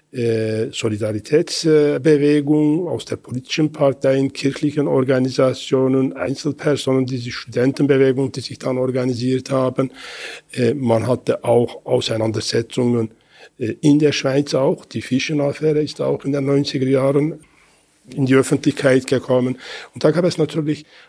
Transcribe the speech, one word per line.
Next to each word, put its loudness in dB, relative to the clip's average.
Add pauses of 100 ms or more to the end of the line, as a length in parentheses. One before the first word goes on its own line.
(120)
äh, -2
Solidaritätsbewegung 2
aus -6
der -6
politischen -4
Parteien, 0
kirchlichen -2
Organisationen, 2
Einzelpersonen, -2
diese -6
Studentenbewegung, 0
die -8
sich -14
dann -4
organisiert -2
haben. -2 (640)
Äh, 0
man 0
hatte -2
auch 0
Auseinandersetzungen, -2 (460)
äh, -6
in 6
der 4
Schweiz -2
auch. 0
Die -10
Fischen-Affäre -2
ist -6
auch -2
in -2
den -2
neunziger 0
Jahren 2 (760)
in 0
die 4
Öffentlichkeit 2
gekommen. 0 (380)
Und -8
da 6
gab 0
es 0
natürlich -4 (240)